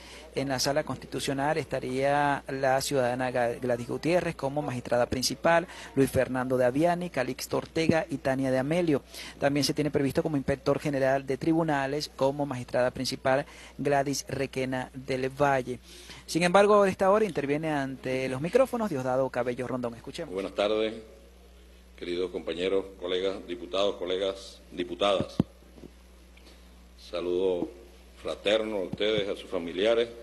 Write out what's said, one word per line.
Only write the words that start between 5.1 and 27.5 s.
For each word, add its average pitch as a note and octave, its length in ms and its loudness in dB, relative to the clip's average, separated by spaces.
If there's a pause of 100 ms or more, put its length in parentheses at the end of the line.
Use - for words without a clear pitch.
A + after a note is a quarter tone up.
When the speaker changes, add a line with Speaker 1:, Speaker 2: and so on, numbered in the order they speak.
Speaker 1:
Luis C3+ 160 4
Fernando B2+ 460 0
de B2+ 80 4
Aviani, E3+ 460 2
Calixto C3 480 -4
Ortega D#3+ 500 2
y C#3 80 -4
Tania C3 340 0
de C3 60 2
Amelio. D3+ 460 2 (360)
También C#3+ 260 2
se D3 100 0
tiene D3+ 160 0
previsto C#3+ 320 2
como D#3 160 0
inspector C3+ 420 0
general C3+ 460 0
de C3+ 100 -2
tribunales D3+ 800 0
como C#3+ 300 0
magistrada B2 460 0
principal C3 520 0 (320)
Gladys C#3 500 0
Requena C3 680 -4
del C3 340 -4
Valle. C3+ 520 2 (440)
Sin E3+ 200 0
embargo, G3+ 380 8
a G3 60 6
esta F#3+ 220 4
hora G#3+ 160 6
interviene D3+ 440 -2
ante C3 600 -2
los C3 100 -2
micrófonos A#3 480 2
Diosdado C3 400 0
Cabello B2 400 -2
Rondón. B2 280 -4
Escuchemos. D3 360 -10
Speaker 2:
Buenas F#2+ 220 -4
tardes, A2 400 2 (1000)
queridos F2 340 -4
compañeros, F2+ 540 -2 (160)
colegas F#2 480 -2
diputados, F2+ 480 -2
colegas F#2+ 640 -4 (100)
diputadas. F2+ 680 0 (1700)
Saludo F2 600 0 (520)